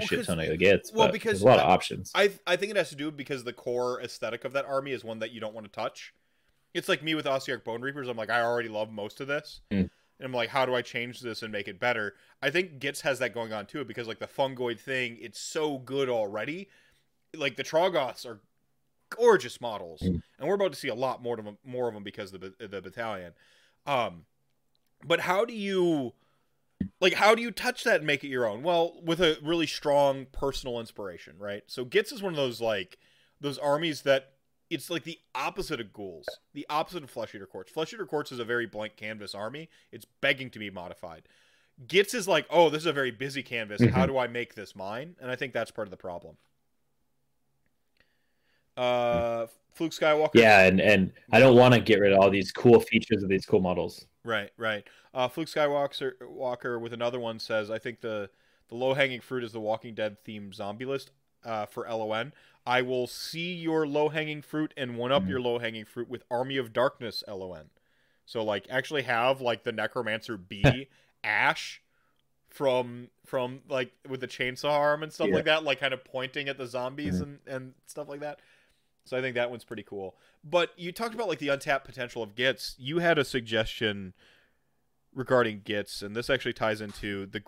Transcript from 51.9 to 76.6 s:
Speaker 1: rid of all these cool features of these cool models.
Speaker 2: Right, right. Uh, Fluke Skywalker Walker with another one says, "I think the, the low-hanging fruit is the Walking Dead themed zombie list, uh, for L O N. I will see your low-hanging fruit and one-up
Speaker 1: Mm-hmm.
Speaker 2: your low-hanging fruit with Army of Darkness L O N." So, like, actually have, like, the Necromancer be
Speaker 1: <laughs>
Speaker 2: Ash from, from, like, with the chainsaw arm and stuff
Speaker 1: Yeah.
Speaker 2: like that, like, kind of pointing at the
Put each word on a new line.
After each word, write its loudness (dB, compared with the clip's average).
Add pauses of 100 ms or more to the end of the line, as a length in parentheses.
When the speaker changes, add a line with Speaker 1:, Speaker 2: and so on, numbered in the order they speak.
Speaker 1:
rid 6
of 8
all 10
these 0
cool 10
features 2
of -4
these 2
cool 4
models. -2 (180)
Speaker 2:
Right, -4
right. -4 (300)
Uh, 2
Fluke -4
Skywalker -2
Walker -6
with -8
another -2
one -6
says, -2
"I -6
think -10
the, -6 (400)
the -14
low-hanging 0
fruit -6
is -10
the -8
Walking -4
Dead -4
themed -14
zombie -8
list, -6 (320)
uh, -6
for -10
L -4
O -4
N. -4 (320)
I 4
will 0
see -8
your 0
low-hanging 0
fruit -4
and -6
one-up 2
Speaker 1:
Mm-hmm. -2
Speaker 2:
your -2
low-hanging -2
fruit -8
with -10
Army -2
of -4
Darkness 0
L -10
O -10
N." -16 (560)
So, -4
like, -2
actually -2
have, 2
like, -2
the -2
Necromancer -4
be 2 (180)
Speaker 1:
<laughs> -20
Speaker 2:
Ash 0 (680)
from, -2 (160)
from, -6
like, -4 (160)
with -8
the -8
chainsaw -4
arm 2
and -12
stuff -2
Speaker 1:
Yeah. 2
Speaker 2:
like 2
that, 2
like, 0
kind 0
of -12
pointing -6
at -6
the -8